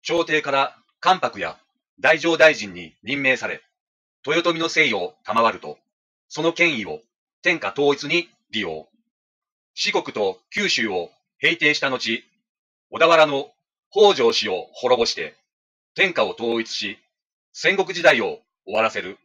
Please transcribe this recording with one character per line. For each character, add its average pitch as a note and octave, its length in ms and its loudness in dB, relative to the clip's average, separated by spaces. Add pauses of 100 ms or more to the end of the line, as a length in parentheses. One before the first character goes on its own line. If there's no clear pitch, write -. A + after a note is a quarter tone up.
朝 E3 240 0
廷 E3 160 0
か C#3+ 100 -4
ら C#3 240 0 (240)
関 F3+ 200 4
白 A#2 200 -6
や E2 180 -8 (400)
太 D#3 180 4
政 D#3+ 220 0
大 D#3 180 4
臣 G2+ 180 -10
に E2+ 200 -16 (100)
任 C#3 180 -6
命 C3 160 0
さ A2+ 100 -10
れ、 - 140 -10 (640)
豊 E3+ 260 0
臣 E3 80 -4
の E3 80 -2
姓 D3+ 260 0
を F2+ 300 -4
賜 A2 280 2
る F#2 80 -10
と、 - 180 -14 (500)
そ - 140 -8
の E3 120 0
権 E3 260 0
威 G2 60 -6
を D2+ 160 -10 (400)
天 B2+ 180 -2
下 - 120 -6
統 C#3+ 220 2
一 C#3+ 140 -6
に E3+ 220 -2 (220)
利 D3+ 100 -6
用。 D#3+ 260 -8 (880)
四 - 180 -2
国 F3 140 -2
と G2 340 -4 (120)
九 G3+ 180 -2
州 A2+ 200 0
を F2 200 -4 (300)
平 E3 180 0
定 D3+ 160 0
し - 60 -4
た C#3 100 -2
後、 A#2+ 340 -4 (680)
小 - 80 -10
田 E3 80 6
原 D#3+ 180 8
の C#3+ 260 -4 (380)
北 G3+ 240 6
条 A#2 180 4
氏 G#2 160 -4
を F2 260 -6
滅 B2 260 2
ぼ A2+ 80 2
し - 80 -4
て、 - 200 -10 (600)
天 C4+ 180 0
下 - 100 0
を A2+ 80 -2
統 A#2 300 -4
一 A2+ 80 -10
し、 G2+ 300 -8 (520)
戦 - 260 0
国 F#3 160 -2
時 E3+ 100 -6
代 C3+ 180 6
を F#2+ 180 -4 (260)
終 G2+ 100 -8
わ A2 80 2
ら A2 80 0
せ G#2 100 -8
る。 F2+ 240 -12